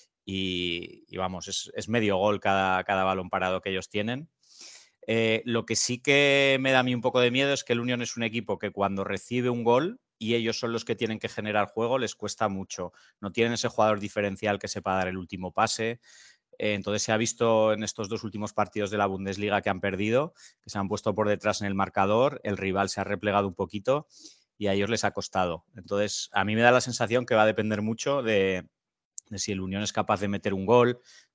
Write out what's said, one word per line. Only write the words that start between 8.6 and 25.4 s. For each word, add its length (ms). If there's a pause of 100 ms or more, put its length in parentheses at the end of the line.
cuando 340
recibe 460
un 140
gol 360 (200)
y 160
ellos 240
son 120
los 140
que 100
tienen 220
que 100
generar 400
juego, 300
les 160
cuesta 360
mucho. 440 (260)
No 120
tienen 220
ese 140
jugador 320
diferencial 600
que 80
sepa 280
dar 120
el 100
último 340
pase. 480 (600)
Eh, 160
entonces 260
se 100
ha 60
visto 560
en 100
estos 260
dos 140
últimos 300
partidos 380
de 80
la 80
Bundesliga 560
que 80
han 100
perdido, 540 (260)
que 80
se 80
han 100
puesto 280
por 120
detrás 340
en 60
el 60
marcador, 720
el 140
rival 320
se 120
ha 20
replegado 440
un 80
poquito 520 (520)
y 80
a 60
ellos 180
les 120
ha 80
costado. 540 (100)